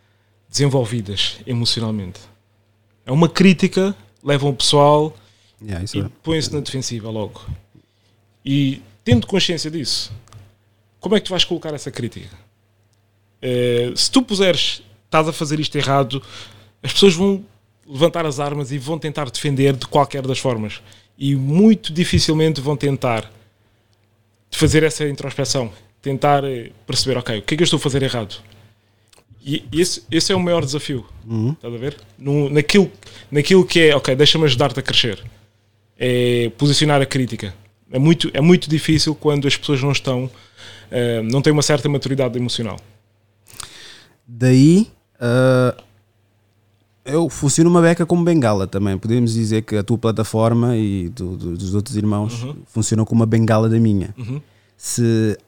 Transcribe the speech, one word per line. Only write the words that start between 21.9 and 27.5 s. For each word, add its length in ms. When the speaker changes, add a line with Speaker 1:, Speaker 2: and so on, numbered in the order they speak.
Speaker 1:
dificilmente 680
vão 160
tentar 540
fazer 320
essa 260
introspeção, 640
tentar, 420
eh, 260
perceber, 300
"Ok, 220
o 40
que 120